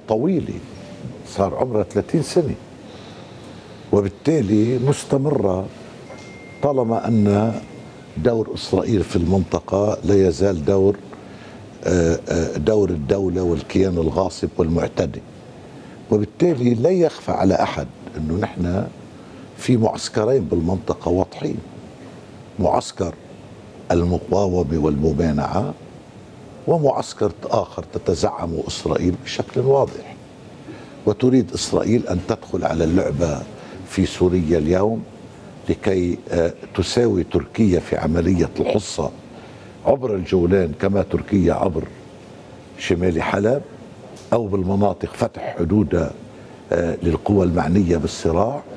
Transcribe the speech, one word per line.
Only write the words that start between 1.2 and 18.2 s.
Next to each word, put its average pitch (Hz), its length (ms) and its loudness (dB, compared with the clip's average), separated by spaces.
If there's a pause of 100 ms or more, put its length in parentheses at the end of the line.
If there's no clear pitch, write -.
صار - 260 0
عمرها 113 280 0
ثلاثين 175 400 0
سنة، 156 320 0 (1400)
وبالتالي 107 840 2
مستمرة 127 880 0 (960)
طالما 123 460 0
أن 107 440 4 (640)
دور 113 380 0
إسرائيل 95 480 0
في - 140 -4
المنطقة 92 880 2
لا 98 240 6
يزال 90 360 2
دور، 98 320 4 (880)
آه، 85 340 4 (100)
آه، 82 280 0
دور 98 340 2
الدولة 90 520 0
والكيان 87 520 2
الغاصب 85 540 0 (100)
والمعتدي. 85 640 0 (880)
وبالتالي 120 640 2
لا 120 160 4
يخفى 170 420 2
على 92 220 4
أحد - 320 0 (300)
أنه 78 180 -2